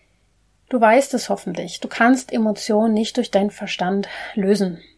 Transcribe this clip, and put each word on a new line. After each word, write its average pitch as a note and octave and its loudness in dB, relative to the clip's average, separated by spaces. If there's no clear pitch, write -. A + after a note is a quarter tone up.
du A#3+ 0
weißt A#3 6
es - -4
hoffentlich. F3+ -6
Du - -8
kannst B3+ 2
Emotionen A3 0
nicht A3 -2
durch A#3 -4
deinen G3+ 0
Verstand G3 -4
lösen. G3 0